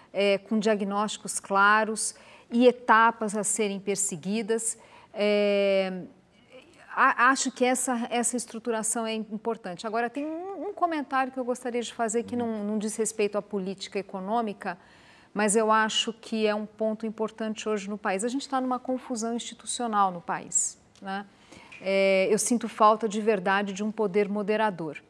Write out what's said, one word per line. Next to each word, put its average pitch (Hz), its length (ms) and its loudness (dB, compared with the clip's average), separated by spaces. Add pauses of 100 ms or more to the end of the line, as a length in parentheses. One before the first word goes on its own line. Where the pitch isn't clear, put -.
(120)
é, 302 260 4
com - 220 -2
diagnósticos 208 800 -2
claros 208 760 2 (380)
e 247 160 6
etapas 226 720 4
a 202 80 -2
serem 196 340 -2
perseguidas. 196 960 -4 (360)
É, 202 880 2 (920)
a-, 240 360 4
acho 269 200 2
que - 140 -2
essa, 247 460 0
essa 240 260 -2
estruturação 226 720 -4
é 220 60 -4
importante. 220 760 -6
Agora, 233 220 -2
tem 285 160 -6
um, 339 420 -8
um 415 60 -8
comentário 269 580 -2
que 254 80 -10
eu 247 60 -4
gostaria 240 360 -4
de 220 120 -8
fazer 226 300 -2
que 202 120 -8
não, 226 260 -4
não 208 160 -2
diz 214 200 -4
respeito 208 400 -2
à 202 40 -2
política 196 560 -6
econômica, 196 800 -4 (560)
mas 208 220 4
eu 220 160 4
acho 220 400 2
que 220 340 -4
é 208 80 4
um 214 120 -6
ponto 220 400 -4
importante 220 640 -6
hoje 202 200 -4
no 208 80 -6
país. 196 280 -2
A - 20 0
gente 269 220 -4
tá 269 100 -2
numa 254 200 -2
confusão 247 540 -6
institucional 220 800 -2
no 175 80 -10
país, - 580 -4 (240)
né? 196 240 -8 (560)
É, 190 480 4
eu 208 80 4
sinto 226 300 0
falta 214 400 4
de 208 140 -2
verdade 196 500 0
de 190 100 -6
um 214 120 -4
poder 208 340 0
moderador. 202 720 -2 (120)